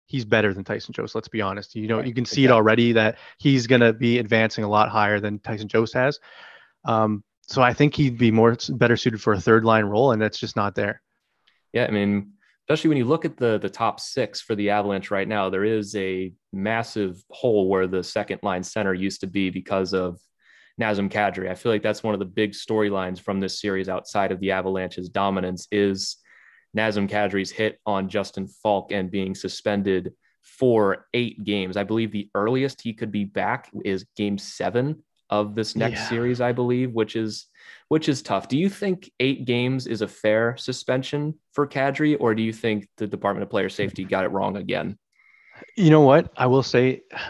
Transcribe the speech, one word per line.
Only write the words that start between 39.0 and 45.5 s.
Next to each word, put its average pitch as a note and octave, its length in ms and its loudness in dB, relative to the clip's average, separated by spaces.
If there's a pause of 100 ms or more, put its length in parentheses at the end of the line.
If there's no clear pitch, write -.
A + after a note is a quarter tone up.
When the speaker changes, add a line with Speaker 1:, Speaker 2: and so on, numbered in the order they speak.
Speaker 2:
eight C3 280 0
games B2 400 0
is G#2+ 160 -4
a G2 60 -2
fair A2+ 500 0
suspension C3+ 760 -4 (180)
for D3 140 0
Kadri, C#3+ 540 0
or A2+ 140 2
do A2+ 80 0
you A2+ 100 -2
think G#2+ 340 -2 (120)
the A2 80 -4
Department G2+ 380 -2
of F#2+ 60 -10
Player F#2+ 200 0
Safety G2 340 -6
got F#2+ 200 0
it F#2 60 -2
wrong G2 260 -2
again? F#2+ 420 -6 (760)